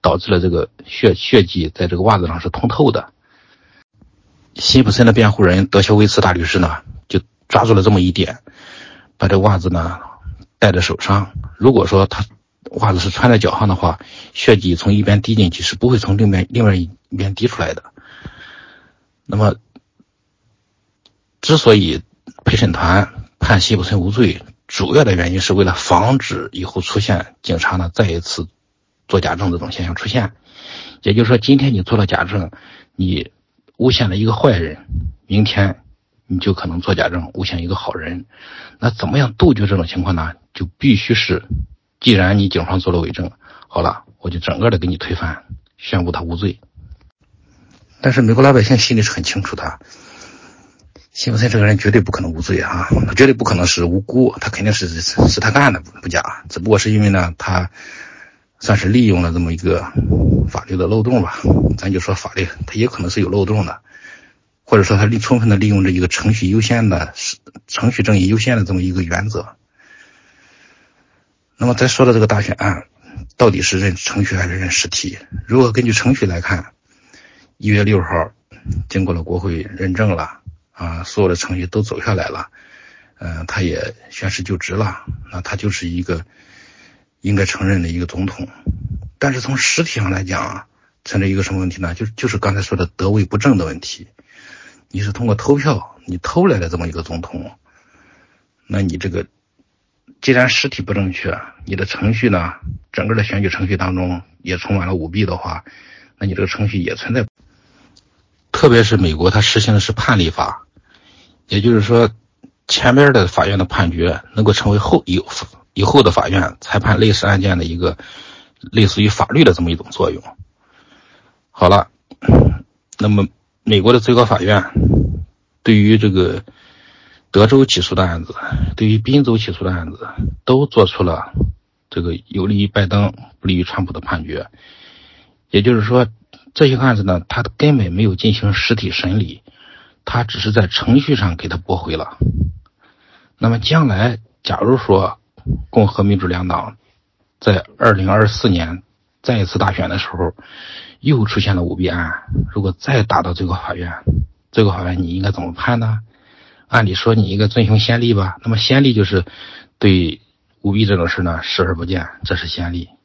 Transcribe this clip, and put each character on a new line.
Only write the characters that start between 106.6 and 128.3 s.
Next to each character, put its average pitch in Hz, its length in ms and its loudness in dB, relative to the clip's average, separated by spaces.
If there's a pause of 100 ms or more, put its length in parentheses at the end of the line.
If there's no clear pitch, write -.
序 98 100 -4
也 85 180 -4
存 - 180 -6
在。 120 100 0 (1300)
特 - 160 4
别 117 160 6
是 110 120 0
美 87 200 2
国， 80 160 2
它 107 80 2
实 - 180 2
行 107 160 2
的 104 60 4
是 - 100 -4
判 110 300 0
例 80 100 0
法， - 380 -8 (800)
也 101 120 0
就 117 120 4
是 110 80 4
说， 117 280 4 (600)
前 - 260 2
边 139 180 6
的 104 140 4
法 - 220 0
院 98 100 0
的 92 60 0
判 87 260 -2
决 85 320 -2 (100)
能 110 120 0
够 104 80 6
成 104 180 0
为 104 80 2
后-， 104 280 2
有- 90 200 -2 (480)
以 98 100 0
后 135 180 6
的 101 80 6
法 - 180 0
院 95 320 0
裁 - 180 -4
判 101 200 2
类 110 140 4
似 101 140 0
案 98 140 2
件 92 180 0
的 82 60 -2
一 82 120 -6
个 87 220 -4 (600)
类 110 260 2
似 101 160 0
于 107 60 4
法 - 180 0
律 143 180 4
的 98 80 6
这 85 80 0
么 85 100 0
一 82 60 -2
种 - 140 -12
作 85 200 -2
用。 - 120 -10 (1300)
好 - 180 2
了， 101 200 4 (1120)
那 104 100 0
么 101 200 2 (340)
美 104 200 2
国 113 100 6
的 123 80 6
最 120 140 2
高 120 100 6
法 101 160 0
院 95 240 2 (1000)
对 110 140 4
于 104 220 6
这 107 120 2
个 92 320 0 (880)
德 101 160 6
州 135 200 6
起 - 140 -2
诉 92 140 -2
的 92 100 2
案 85 200 -4
子， - 100 -16 (420)